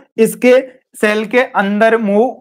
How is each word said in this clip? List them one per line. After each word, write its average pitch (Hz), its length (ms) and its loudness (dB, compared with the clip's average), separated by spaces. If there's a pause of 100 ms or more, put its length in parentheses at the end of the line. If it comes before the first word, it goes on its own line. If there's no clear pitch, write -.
(180)
इसके 226 340 0 (440)
cell 214 300 -2
के 247 160 0
अंदर 208 560 0
move 214 320 0 (100)